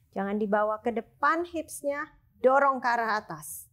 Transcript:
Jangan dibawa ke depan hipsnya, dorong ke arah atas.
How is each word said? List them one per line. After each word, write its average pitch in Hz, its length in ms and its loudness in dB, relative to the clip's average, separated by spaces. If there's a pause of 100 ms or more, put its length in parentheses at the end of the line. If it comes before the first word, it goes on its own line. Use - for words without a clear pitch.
(120)
Jangan 196 300 -4
dibawa 214 400 0
ke 233 100 -2
depan 294 560 -2
hipsnya, 302 640 -6 (320)
dorong 269 400 4
ke 247 60 -2
arah 226 340 0
atas. - 500 -14